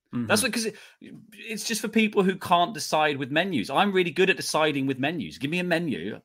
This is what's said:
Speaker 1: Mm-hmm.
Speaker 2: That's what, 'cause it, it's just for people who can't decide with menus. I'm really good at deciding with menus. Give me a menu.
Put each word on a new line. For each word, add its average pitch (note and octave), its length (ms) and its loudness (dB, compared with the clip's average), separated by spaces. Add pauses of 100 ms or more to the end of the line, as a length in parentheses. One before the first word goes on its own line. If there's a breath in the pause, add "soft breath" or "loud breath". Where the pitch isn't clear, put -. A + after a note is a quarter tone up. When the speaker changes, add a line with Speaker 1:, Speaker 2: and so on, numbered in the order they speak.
(120)
Speaker 1:
Mm-hmm. A#2+ 140 -4
Speaker 2:
That's G#3 160 2
what, A#3+ 100 -2
'cause A3 140 -4
it, G3+ 100 -8 (560 loud breath)
it's G#3+ 320 -10
just A3+ 160 -4
for A3+ 80 -4
people G#3 340 4
who F#3 140 4
can't F3 380 2
decide D3+ 420 2
with C3 140 -6
menus. D#3 400 0
I'm F#3 220 2
really F#3 180 2
good F3+ 180 2
at F#3 80 2
deciding D3+ 500 0
with C3+ 120 -2
menus. C3 400 -4
Give C#3 120 -4
me F3+ 100 -2
a F3+ 40 -2
menu. C3 600 -2